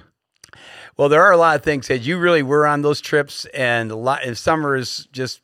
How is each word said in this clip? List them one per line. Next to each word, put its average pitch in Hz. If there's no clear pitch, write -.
Well, 143
there 151
are 196
a 175
lot 165
of 143
things 143
that 131
you 156
really 170
were 147
on 147
those 147
trips, -
and 120
a 110
lot, 131
and 120
summer 151
is -
just, 131